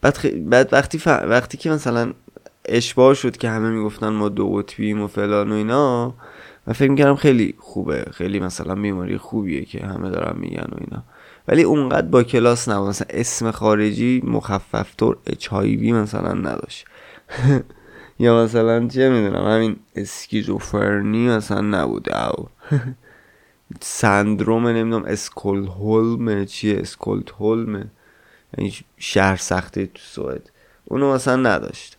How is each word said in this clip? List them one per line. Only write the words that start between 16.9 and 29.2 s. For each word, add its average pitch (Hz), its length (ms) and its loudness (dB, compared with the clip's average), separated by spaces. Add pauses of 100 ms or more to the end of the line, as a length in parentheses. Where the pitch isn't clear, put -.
<laughs> - 880 -2
یا 117 240 6
مثلاً 117 440 2
چه 131 220 2
می‌دونم 98 380 2
همین 110 280 2 (200)
اسکیزوفرنی 101 1300 -2
مثلاً 107 340 0
نبود، 85 480 -2
او - 400 -4 (220)
<laughs> 147 80 2 (1000)
سندروم 107 840 2
نمی‌دونم 113 380 0
اسکولهولمه 104 1400 -2
چیه، 101 340 -2
اسکولتهولمه، 104 1040 -4 (720)
یعنی 101 160 -4 (240)
شهر 95 380 2